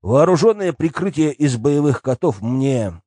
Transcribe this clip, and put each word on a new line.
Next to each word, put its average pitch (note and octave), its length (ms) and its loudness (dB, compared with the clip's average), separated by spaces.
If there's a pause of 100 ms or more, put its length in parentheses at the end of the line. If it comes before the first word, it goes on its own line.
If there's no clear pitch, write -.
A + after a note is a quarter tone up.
вооруженное E3+ 720 2
прикрытие D#3 600 -2
из C3+ 240 -2
боевых C#3+ 460 0
котов B2+ 380 -2
мне A#2+ 640 -2